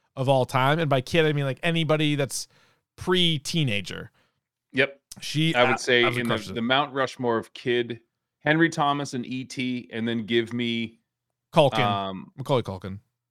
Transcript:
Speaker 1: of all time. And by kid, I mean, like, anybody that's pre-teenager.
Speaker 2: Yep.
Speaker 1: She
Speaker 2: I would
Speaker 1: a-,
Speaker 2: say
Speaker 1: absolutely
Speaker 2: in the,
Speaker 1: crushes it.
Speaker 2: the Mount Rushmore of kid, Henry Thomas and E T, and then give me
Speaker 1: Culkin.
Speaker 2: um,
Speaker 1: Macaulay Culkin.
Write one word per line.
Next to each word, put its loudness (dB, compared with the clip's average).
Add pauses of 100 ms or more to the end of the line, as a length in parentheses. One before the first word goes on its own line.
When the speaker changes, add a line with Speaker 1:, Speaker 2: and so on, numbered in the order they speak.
(160)
Speaker 1:
of 0
all 4
time. 2
And 0
by 4
kid, 2
I 2
mean, -2
like, -4
anybody 2
that's -4 (500)
pre-teenager. 0 (600)
Speaker 2:
Yep. 2 (200)
Speaker 1:
She 0
Speaker 2:
I 6
would 2
Speaker 1:
a-, -2
Speaker 2:
say 2
Speaker 1:
absolutely 0
Speaker 2:
in -4
the, 0
Speaker 1:
crushes -8
it. -10
Speaker 2:
the -4
Mount 0
Rushmore -2
of -8
kid, -2 (400)
Henry 4
Thomas -2
and -6
E -8
T, -6
and -4
then -2
give 0
me -4 (540)
Speaker 1:
Culkin. 4
Speaker 2:
um, -2
Speaker 1:
Macaulay -2
Culkin. -10 (320)